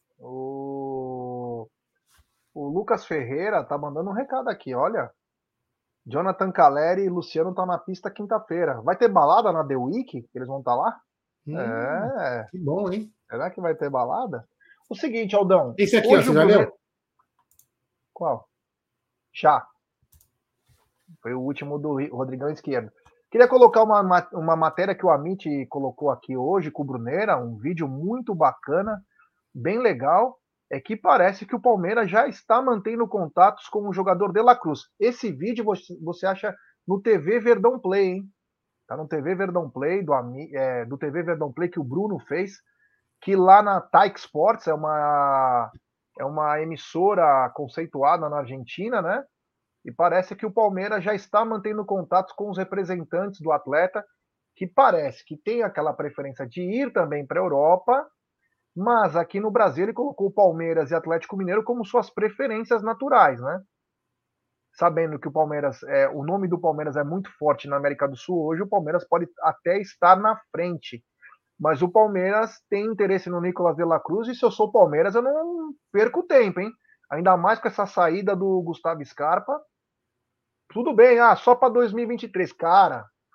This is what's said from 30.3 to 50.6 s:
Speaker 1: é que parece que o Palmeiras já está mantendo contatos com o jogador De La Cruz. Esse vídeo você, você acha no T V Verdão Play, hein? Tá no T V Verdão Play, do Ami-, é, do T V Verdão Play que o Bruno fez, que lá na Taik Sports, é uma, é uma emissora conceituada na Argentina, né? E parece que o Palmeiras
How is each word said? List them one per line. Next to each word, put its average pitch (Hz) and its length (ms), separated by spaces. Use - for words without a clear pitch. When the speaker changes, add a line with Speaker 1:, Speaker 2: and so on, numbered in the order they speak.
Speaker 1:
é 139 80
que 214 160
parece 196 520
que - 80
o 208 40
Palmeiras 208 520
já 240 160
está 233 340
mantendo 233 460
contatos 196 640
com 208 180
o 190 60
jogador 190 380
De 196 80
La 240 160
Cruz. 156 260
Esse 233 320
vídeo 208 340
você, 185 340
você 170 280
acha 190 280
no 202 140
T 220 160
V 190 220
Verdão 233 400
Play, 196 260
hein? 190 240
Tá 127 80
no 151 120
T 156 120
V 156 140
Verdão 180 340
Play, 156 360
do 147 100
Ami-, 131 420
é, 127 300
do 123 100
T 147 140
V 165 140
Verdão 156 280
Play 175 180
que 180 100
o 151 40
Bruno 180 360
fez, 196 340
que 196 140
lá 190 280
na 202 180
Taik 190 380
Sports, 185 480
é 160 60
uma, 143 960
é 135 40
uma 151 380
emissora 160 920
conceituada 151 720
na 147 80
Argentina, 143 640
né? 208 220
E - 80
parece 185 440
que 220 100
o 202 60
Palmeiras 202 520